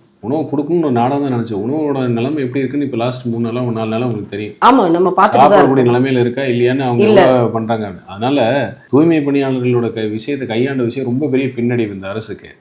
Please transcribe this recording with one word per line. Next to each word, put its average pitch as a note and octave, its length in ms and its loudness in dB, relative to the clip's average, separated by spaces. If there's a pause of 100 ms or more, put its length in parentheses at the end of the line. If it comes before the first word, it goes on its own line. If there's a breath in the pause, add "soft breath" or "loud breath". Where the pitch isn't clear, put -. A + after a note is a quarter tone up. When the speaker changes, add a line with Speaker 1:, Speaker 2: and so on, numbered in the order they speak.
(240)
Speaker 1:
உணவு D3 180 -2
கொடுக்கணும்னு D3 420 -2
ஒரு C#3+ 80 0
நாடகம் C3 300 2
தான் C3+ 120 -2
நினைச்சோம். A2 280 -4
உணவோட C#3 460 -2
நிலைமை C3 360 -2
எப்படி B2+ 160 -4
இருக்குன்னு C3+ 260 -2
இப்ப A#2+ 120 -4
லாஸ்ட் B2 280 -4
மூணு A#2 260 -2
நாளா, B2 140 -4
ஒரு A#2 60 -2
நாலு A2 180 -4
நாளா A2+ 140 -2
உங்களுக்கு A2 260 -6
தெரியும். G#2 240 -8
Speaker 2:
ஆமா, A3+ 360 4
நம்ம F3 200 2
பார்த்துட்டு F#3 40 -2
தான் F#3 380 4
Speaker 1:
சாப்பிடக்கூடிய C3+ 200 6
Speaker 2:
இருக்கோம். C3 140 4
Speaker 1:
நிலைமையில B2 340 2
இருக்கா A#2+ 220 0
இல்லையான்னு B2 380 0
அவங்க B2+ 240 0
Speaker 2:
இல்ல. G#3+ 180 6
Speaker 1:
எவ்வளவு B2+ 280 4
பண்றாங்க. A2 420 -4 (160)
அதனால A#2 300 -2 (520 soft breath)
தூய்மை D#3+ 300 4
பணியாளர்களோட C3 760 0
க-, G#2+ 180 -4
விஷயத்தை C3 360 -6
கையாண்ட B2+ 360 -2
விஷயம் A#2+ 260 -4
ரொம்ப C3+ 180 -2
பெரிய C3 200 0
பின்னடைவு A#2 460 -2
இந்த F#2+ 160 -10
அரசுக்கு. G#2 380 -10 (140)